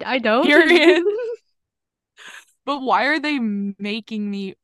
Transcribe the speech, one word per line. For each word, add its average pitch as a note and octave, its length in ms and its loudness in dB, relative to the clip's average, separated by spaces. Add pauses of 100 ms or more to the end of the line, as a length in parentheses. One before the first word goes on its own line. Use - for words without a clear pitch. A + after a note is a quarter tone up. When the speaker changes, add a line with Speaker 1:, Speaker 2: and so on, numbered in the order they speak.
Speaker 1:
I B3 140 -4
don't. A#3 260 2
Speaker 2:
Period. D#4+ 640 4
Speaker 1:
<laughs> G4+ 60 -2 (1500)
Speaker 2:
But C#4 160 -4
why A3 240 0
are D4+ 140 0
they D4 200 -2
making G#3 920 -6
me G3 340 -8